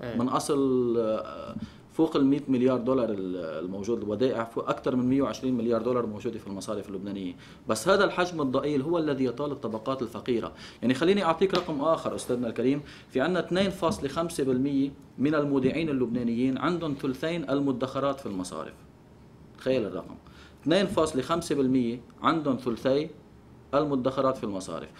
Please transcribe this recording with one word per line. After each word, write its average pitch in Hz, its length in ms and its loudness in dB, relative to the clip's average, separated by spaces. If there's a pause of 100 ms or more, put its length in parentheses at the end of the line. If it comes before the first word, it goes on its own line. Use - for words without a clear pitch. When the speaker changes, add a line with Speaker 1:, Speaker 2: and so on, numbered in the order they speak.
Speaker 1:
إيه. 117 140 -8
Speaker 2:
من 123 120 2
أصل، 131 720 2
آه، 87 580 -2 (360)
فوق 160 240 2
المائة 143 320 4
مليار 127 300 4
دولار 120 320 2
ال-، 90 540 -4
الموجود، 101 380 -4
الودائع 110 420 0
فوق - 240 -6
أكثر 139 280 -2
من 123 100 2
مية 135 160 4
وعشرين 127 320 -2
مليار 113 280 2
دولار 123 240 0
موجودة 107 320 -6
في - 80 -14
المصارف 98 420 -6
اللبنانية. 98 460 -6 (340)
بس 113 200 0
هذا 196 160 6
الحجم 170 360 0
الضئيل 135 420 2
هو 165 160 0
الذي 143 260 0
يطال 135 280 -2
الطبقات 127 500 -4
الفقيرة. 110 500 -2 (300)
يعني 127 120 4
خليني 185 300 4
أعطيك 165 300 2
رقم 160 260 -4
آخر 147 340 2
أستاذنا 120 340 -2
الكريم، 131 340 0 (280)
في 131 100 0
عنا 170 200 2
اثنين 185 300 0
فاصلة 160 380 -2
خمسة 165 360 -2
بالمية 135 460 2 (280)
من 147 160 2
المودعين 143 540 2
اللبنانيين 123 720 0
عندهم 160 440 -2
ثلثين 160 480 -2
المدخرات 135 720 0
في - 60 -12
المصارف. 90 480 -6 (840)
تخيل 127 280 0
الرقم، 87 280 -8 (480)
اثنين 185 240 4
فاصلة 156 360 2
خمسة 165 320 -2
بالمية 127 460 2 (220)
عندهم 143 340 2
ثلثي 131 540 0 (640)
المدخرات 135 600 2
في 110 80 -6
المصارف، 90 440 -6 (120)